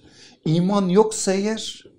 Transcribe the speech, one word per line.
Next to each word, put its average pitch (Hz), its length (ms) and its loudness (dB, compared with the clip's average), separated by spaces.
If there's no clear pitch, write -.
İman 180 440 2
yoksa 202 440 2
eğer 208 520 -6